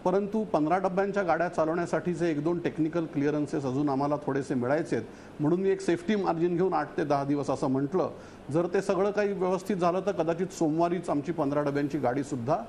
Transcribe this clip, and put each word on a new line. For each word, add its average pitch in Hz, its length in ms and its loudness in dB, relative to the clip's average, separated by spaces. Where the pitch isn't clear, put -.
परंतु 202 400 0
पंधरा 165 340 2
डब्यांच्या 190 460 0
गाड्या 170 260 2
चालवण्यासाठी 170 640 0
जे 165 180 0
एक 147 120 -2
दोन 170 160 2
technical 160 460 0
clearances 147 600 0
अजून 139 240 0
आम्हाला 143 260 0
थोडेसे 139 380 -2
मिळायचे 143 420 0
आहेत, 110 120 -2
म्हणून 160 220 2
मी 190 80 2
एक 190 120 0
safety 175 340 0
margin 175 400 0
घेऊन 180 180 2
आठ 151 240 -2
ते 160 60 0
दहा 143 200 2
दिवस 143 260 0
असं 143 180 0
म्हटलं. 135 440 0
जर 170 220 2
ते 196 80 4
सगळं 196 300 2
काही 202 220 0
व्यवस्थित 185 440 0
झालं, 180 280 2
तर 202 60 0
कदाचित 170 360 0
सोमवारीच 170 640 0
आमची 147 220 -2
पंधरा 147 300 0
डब्यांची 143 360 0
गाडीसुद्धा 135 600 0